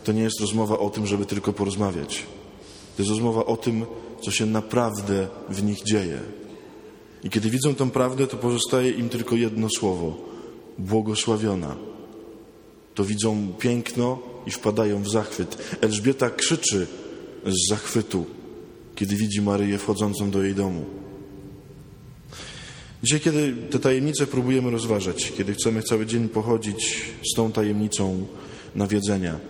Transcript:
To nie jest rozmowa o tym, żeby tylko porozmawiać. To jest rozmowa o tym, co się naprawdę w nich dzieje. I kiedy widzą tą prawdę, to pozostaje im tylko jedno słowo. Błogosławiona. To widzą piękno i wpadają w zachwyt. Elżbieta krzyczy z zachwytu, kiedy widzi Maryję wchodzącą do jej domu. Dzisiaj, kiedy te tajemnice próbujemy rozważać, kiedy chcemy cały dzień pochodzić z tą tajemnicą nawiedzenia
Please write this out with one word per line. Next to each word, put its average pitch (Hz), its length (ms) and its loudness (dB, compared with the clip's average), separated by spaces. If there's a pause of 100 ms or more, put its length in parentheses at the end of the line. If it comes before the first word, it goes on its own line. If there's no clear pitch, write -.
To - 80 2
nie 107 100 4
jest 110 180 0
rozmowa 107 400 2
o 104 100 2
tym, 107 180 -2
żeby 101 180 2
tylko 101 280 -2
porozmawiać. 98 720 -2 (680)
To 101 60 -2
jest 101 80 2
rozmowa 113 360 2
o 117 120 0
tym, 113 280 0 (360)
co 104 100 -2
się 110 140 2
naprawdę 107 840 0 (220)
w 98 140 -2
nich 104 200 0
dzieje. 95 360 0 (1040)
I 95 60 -4
kiedy 110 200 2
widzą 131 260 2
tą 131 140 2
prawdę, 131 380 2
to 117 100 -4
pozostaje 120 540 2
im 117 180 0
tylko 117 260 0
jedno 110 340 2
słowo. 85 480 0 (600)
Błogosławiona. 104 1000 2 (1200)
To 101 80 2
widzą 104 560 0
piękno 120 600 0 (260)
i 107 60 -6
wpadają 104 520 2
w 101 60 -2
zachwyt. - 720 -2
Elżbieta 113 480 4
krzyczy 104 580 0 (580)
z 95 240 2
zachwytu, 104 560 0 (680)
kiedy 101 200 0
widzi 104 260 0
Maryję 101 360 2
wchodzącą 101 540 0
do 98 120 2
jej 98 120 2
domu. 92 300 0 (2250)
Dzisiaj, 147 160 4
kiedy 147 340 4
te 120 260 0
tajemnice 139 480 4
próbujemy 127 440 2
rozważać, 110 680 0
kiedy 101 160 0
chcemy 110 300 2
cały 110 220 2
dzień 113 240 2
pochodzić 107 720 0 (300)
z - 40 0
tą 113 160 4
tajemnicą 104 760 2 (500)
nawiedzenia 98 640 0 (100)